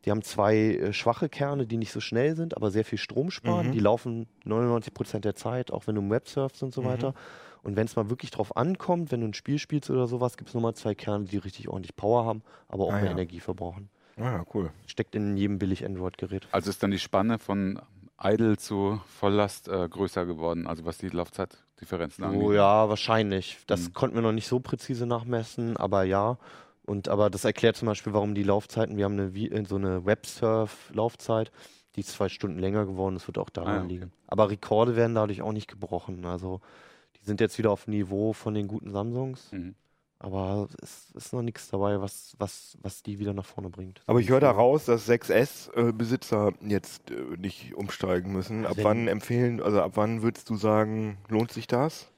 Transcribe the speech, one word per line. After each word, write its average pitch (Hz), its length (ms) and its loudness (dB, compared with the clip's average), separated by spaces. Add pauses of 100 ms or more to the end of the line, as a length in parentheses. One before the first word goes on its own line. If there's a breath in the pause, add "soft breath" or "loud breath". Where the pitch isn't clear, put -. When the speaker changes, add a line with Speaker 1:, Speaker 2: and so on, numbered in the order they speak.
Speaker 1:
Die 101 60 2
haben 107 120 0
zwei, 107 320 6
äh, 107 380 4
schwache 117 360 2
Kerne, 139 380 -2
die 117 100 -2
nicht 110 140 -2
so - 80 -6
schnell 135 360 2
sind, 165 220 -4
aber 107 140 2
sehr 107 140 2
viel 104 140 -6
Strom 127 320 -2
sparen. 117 360 0
Speaker 2:
Mhm. 127 40 0
Speaker 1:
Die 113 80 0
laufen 113 480 2 (160)
neunundneunzig 117 500 0
Prozent - 320 -6
der 101 100 0
Zeit, 123 360 -6
auch - 160 -6
wenn 107 80 -2
du 104 60 0
im 101 100 -2
Web 117 160 0
surfst - 340 -4
und 131 140 -6
so 135 80 -4
Speaker 2:
Mhm. - 20 -4
Speaker 1:
weiter. 127 280 -2 (500 loud breath)
Und 101 120 -4
wenn's 113 200 0
mal 107 160 0
wirklich - 180 -6
drauf - 260 -6
ankommt, 175 560 0
wenn 120 100 0
du 113 60 -2
ein 104 60 -6
Spiel 143 240 -2
spielst 143 320 -4
oder 127 160 2
sowas, 120 320 -2
gibt's - 160 -16
nochmal 113 220 0
zwei 104 180 -2
Kerne, 104 320 -4
die 98 120 -4
richtig 98 320 -8
ordentlich 92 260 -8
Power 117 300 2
haben, 110 180 -4 (240 soft breath)
aber 98 180 -2
auch 92 80 0
Speaker 2:
Ah, 101 40 2
Speaker 1:
mehr 101 80 2
Speaker 2:
ja. 90 60 0
Speaker 1:
Energie 87 280 -4
verbrauchen. 92 500 -8 (280 soft breath)
Speaker 2:
Ah, 107 40 -10 (120)
ja, 85 200 -6
cool. 92 160 -2 (160)
Speaker 1:
Steckt - 300 -6
in 101 220 0
jedem 101 200 0
Billig-Android-Gerät. 95 920 -4
Speaker 3:
Also 98 180 0
ist - 140 -4
dann 101 80 2
die 95 80 0
Spanne 110 400 0
von 98 420 -2 (400)
Idle 107 360 4
zu 101 500 -2
Volllast, 101 600 0
äh, 90 220 -2
größer 90 380 -2
geworden, 85 400 -2
also 82 180 -6
was 82 140 -6
die 95 100 -6
Laufzeitdifferenzen 87 1120 -8
Speaker 1:
Oh 85 40 -4
Speaker 3:
angeht? 101 300 2
Speaker 1:
ja, 104 300 8
wahrscheinlich. 104 800 0
Das 87 240 0
Speaker 3:
Mhm. - 40 -14
Speaker 1:
konnten - 220 0
wir 117 60 2
noch 113 100 4
nicht 110 160 -2
so 127 120 0
präzise 123 480 -4
nachmessen, 117 680 -4
aber 98 280 2
ja. 101 340 2 (480 loud breath)
Und, 101 240 -4
aber 101 220 4
das 98 140 -6
erklärt 110 300 4
zum 113 120 -2
Beispiel, 104 260 -2
warum 104 220 2
die 101 80 0
Laufzeiten, 107 520 0
wir 101 100 2
haben 101 140 0
eine 95 140 -2
Vi-, 104 180 -4
äh, 107 140 -2
so 95 100 -4
eine 92 300 -2
Websurf-Laufzeit, 110 1500 0 (440 loud breath)
die 101 60 -6
ist - 100 -10
zwei 98 180 -2
Stunden 90 300 -6
länger 98 260 0
geworden, 95 300 -4
das 85 120 -10
wird 87 100 -6
auch 98 120 -4
daran 87 220 -6
Speaker 3:
Ah, 104 60 0
ja, 92 60 -4
okay. 90 100 -6
Speaker 1:
liegen. 90 180 -12 (160)
Aber 101 220 4
Rekorde 110 460 2
werden 113 200 4
dadurch 104 260 0
auch 107 120 -4
nicht 107 140 -6
gebrochen, 92 580 -8
also 92 360 -6 (580 soft breath)
die - 60 -20
sind 104 160 0
jetzt 110 160 2
wieder 110 140 4
auf - 140 -2
dem 107 80 -4
Niveau 104 400 0
von 107 200 -4
den 104 140 -2
guten 101 240 -10
Samsungs. 123 600 -6
Speaker 3:
Mhm. 95 240 -10 (440)
Speaker 1:
Aber 98 500 -4 (120)
es - 320 -20
ist - 200 -12
noch 123 80 -2
nichts - 280 -8
dabei, 101 320 0
was, - 380 -12
was, - 420 -8
was - 220 -10
die 101 160 -10
wieder 101 140 -4
nach 98 120 -6
vorne 98 240 -12
bringt. 92 380 -16
Speaker 2:
Aber 120 140 6
ich 98 80 0
höre 131 100 8
da 135 100 8
raus, 123 360 6
dass 117 200 2
sechs 113 240 2
S, 110 460 2
äh, 120 160 4
Besitzer 110 680 0
jetzt, - 500 -4
äh, 60 40 -8 (220)
nicht 98 380 -10
umsteigen 95 560 -2
müssen. 98 340 -4
Speaker 1:
Also - 60 -2
Speaker 2:
Ab - 60 -2
Speaker 1:
wenn 104 80 -2
Speaker 2:
wann 113 220 4
empfehlen, 120 540 0
also 104 200 4
ab 95 140 0
wann 110 260 2
würdest - 280 -2
du 113 60 -2
sagen, 107 600 0 (100)
lohnt 110 240 2
sich 120 160 -10
das? 135 400 -2 (100)